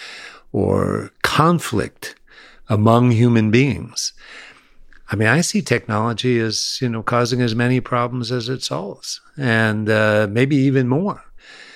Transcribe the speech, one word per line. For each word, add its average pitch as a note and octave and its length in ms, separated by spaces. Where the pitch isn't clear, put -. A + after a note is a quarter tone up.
or F#2+ 600
conflict - 920
among A2+ 440
human A2+ 400
beings, - 640
I - 40
mean, G#2+ 120
I C3+ 140
see F#3+ 200
technology A#2 800
as, A2 420
you B2+ 80
know, A2+ 140
causing A#2+ 380
as A#2 140
many B2 260
problems A#2+ 500
as A#2+ 160
it C3 160
solves, - 560
and, A2+ 520
uh, G#2+ 400
maybe C3 260
even C3+ 320
more. E3 360